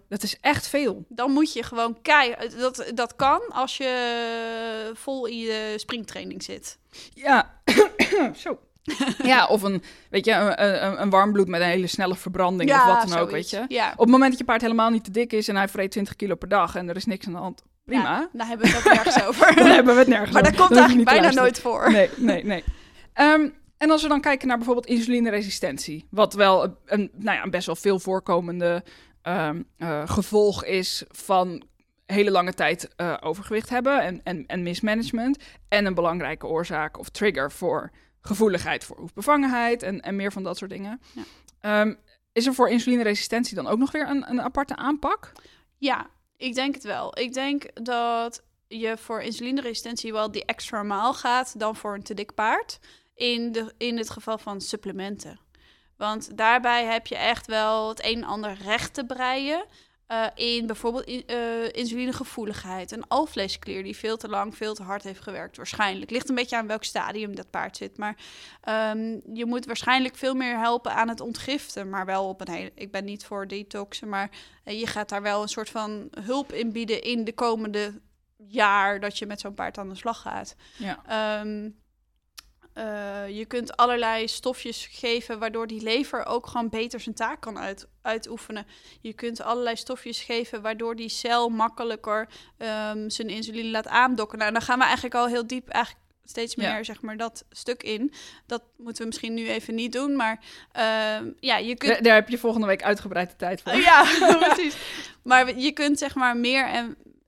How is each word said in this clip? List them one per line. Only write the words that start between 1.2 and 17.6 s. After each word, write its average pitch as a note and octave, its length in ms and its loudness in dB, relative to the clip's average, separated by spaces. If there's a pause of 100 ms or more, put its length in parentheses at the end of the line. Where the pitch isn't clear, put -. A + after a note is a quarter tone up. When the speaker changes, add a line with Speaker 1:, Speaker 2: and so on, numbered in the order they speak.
Speaker 2:
moet D4+ 220 2
je A3+ 100 -6
gewoon A#3 380 -4
kei-, C#4 340 4 (220)
dat, B3 380 -4
dat A#3 200 -4
kan D4 340 2
als - 280 -4
je A#3 1160 -4
vol C4 320 -6
in A#3 140 -6
je G#3+ 380 -4
springtraining F#3+ 640 -10
zit. - 360 -14 (340)
Speaker 1:
Ja. - 480 2 (300)
<coughs> D4+ 440 2
Zo. - 240 -8 (640)
Ja, B3+ 240 6
of G#3+ 140 2
een, G3 220 -2 (260)
weet G3 160 0
je, A3 60 4
een, G3+ 320 4 (200)
een, G3 180 -2
een G3+ 80 0
warm G3 220 6
bloed G3 160 4
met E3+ 140 0
een F3 60 4
hele F3+ 200 2
snelle F#3 280 -2
verbranding F#3 540 0
Speaker 2:
Ja, C#4 100 8
Speaker 1:
of B3 60 8 (140)
wat G#3 100 0
dan E3+ 100 0
ook, E3+ 100 2
Speaker 2:
zoiets. F3+ 220 -6
Speaker 1:
weet A3 180 -4
je. B3+ 60 -6
Speaker 2:
Ja. A3 160 0
Speaker 1:
Op - 80 -12
het A#3 100 8
moment C4 200 8
dat B3+ 100 -2
je B3 60 -4
paard A#3 160 2
helemaal A3+ 280 2
niet A3 140 2
te G3 80 -12
dik A#3 220 0
is G#3+ 140 0
en G3+ 80 -2
hij G3 120 2
vreet G3 240 -4
twintig G3 240 -4
kilo F#3+ 200 -2
per F3+ 120 -12
dag F#3 280 2
en F3+ 140 -6
er F3 60 -6
is F#3 100 -8
niks G3 220 -4
aan F3+ 40 -6
de F3 60 -8
hand, F3+ 260 -8 (220)